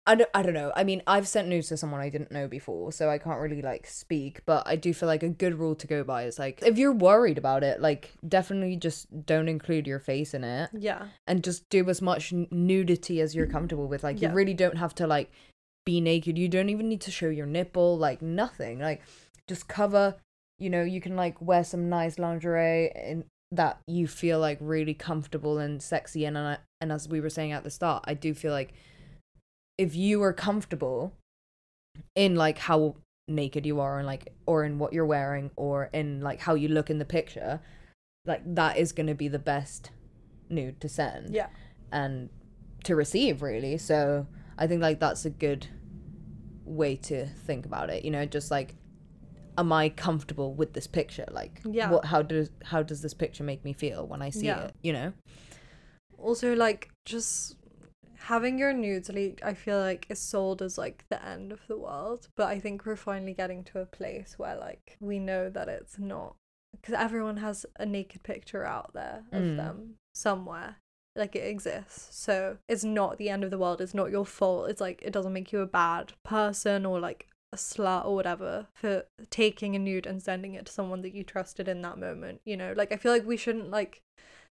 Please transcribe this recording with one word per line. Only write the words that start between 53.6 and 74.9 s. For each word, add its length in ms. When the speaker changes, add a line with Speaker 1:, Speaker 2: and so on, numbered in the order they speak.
Speaker 1:
me 80
feel 340
when 160
I 80
see 180
Speaker 2:
Yeah. 180
Speaker 1:
it, 80
you 80
know? 220
Speaker 2:
Also, 360
like, 360
just 500
having 360
your 140
nudes 360
leaked, 360
I 80
feel 260
like, 300
is 100
sold 420
as, 160
like, 320
the 160
end 280
of 140
the 100
world. 580
But 120
I 120
think 260
we're 120
finally 360
getting 320
to 140
a 60
place 520
where, 200
like, 420
we 200
know 300
that 200
it's 280
not. 380
'Cause 120
everyone 420
has 280
a 80
naked 380
picture 420
out 280
there 380
of 120
Speaker 1:
Mm. 140
Speaker 2:
them 380
somewhere. 640
Like, 200
it 120
exists. 680
So 420
it's 160
not 340
the 120
end 160
of 60
the 60
world. 220
It's 140
not 180
your 140
fault. 440
It's, 120
like, 200